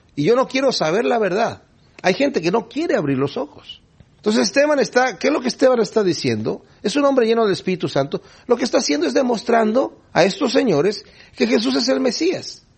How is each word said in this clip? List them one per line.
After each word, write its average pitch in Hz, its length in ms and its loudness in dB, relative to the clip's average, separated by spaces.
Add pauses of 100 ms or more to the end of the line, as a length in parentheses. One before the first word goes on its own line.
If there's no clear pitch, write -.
(160)
Y 147 80 -2
yo 214 120 2
no 254 120 0
quiero 262 240 0
saber 175 320 0
la 247 140 0
verdad. 202 460 -2 (380)
Hay 185 120 2
gente 269 260 0
que 165 100 0
no 220 180 -2
quiere 320 280 -4
abrir 139 220 0
los 135 180 -2
ojos. - 460 -14 (340)
Entonces 226 320 0
Esteban 294 320 2
está, 240 380 0
¿qué 247 100 0
es 277 40 2
lo 311 80 0
que 247 80 -4
Esteban 254 320 2
está 214 220 0
diciendo? 135 600 -2 (200)
Es 208 140 -4
un 285 80 2
hombre 262 220 4
lleno 226 180 2
del 202 80 2
Espíritu 180 360 -4
Santo. 143 320 -2 (260)
Lo 240 100 2
que 269 80 -4
está 285 140 0
haciendo 294 280 0
es 247 80 -2
demostrando 233 880 0 (100)
a 156 120 4
estos 208 280 -2
señores 202 520 0 (320)
que 240 100 0
Jesús 247 300 0
es 247 120 -2
el 262 120 0
Mesías. 262 640 -4 (140)